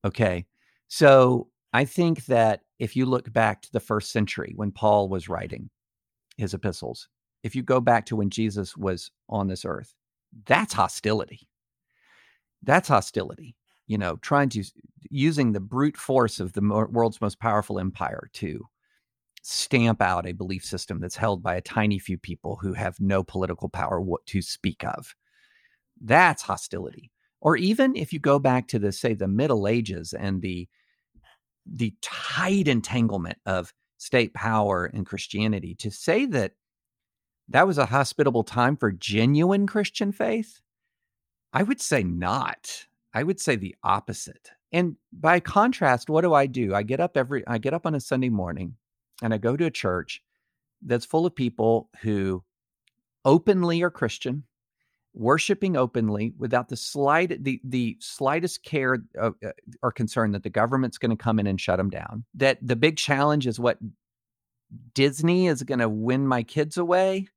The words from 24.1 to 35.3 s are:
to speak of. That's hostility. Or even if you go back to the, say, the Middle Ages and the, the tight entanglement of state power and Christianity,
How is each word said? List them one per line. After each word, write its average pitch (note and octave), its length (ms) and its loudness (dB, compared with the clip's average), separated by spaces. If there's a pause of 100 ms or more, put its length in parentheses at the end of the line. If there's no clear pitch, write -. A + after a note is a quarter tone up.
to G2 140 -4
speak - 440 -6
of. - 300 -10 (880)
That's D3+ 420 4
hostility. - 680 -8 (320)
Or D#3 160 4
even A#3 360 2
if D#3+ 200 -4
you D#3 40 -4
go C#3+ 200 4
back B2+ 300 2
to A#2+ 100 -2
the, G2+ 120 0
say, A#2 220 -2
the G2 160 -2
Middle G#2+ 400 2
Ages G2+ 460 -2
and F#2+ 260 -4
the, F2 260 -6 (1000)
the A2+ 340 -4
tight - 680 -2
entanglement A2 760 0
of F#2 300 -4 (240)
state A#2+ 340 0
power G2+ 540 0
and G2 180 -6
Christianity, G2+ 720 -4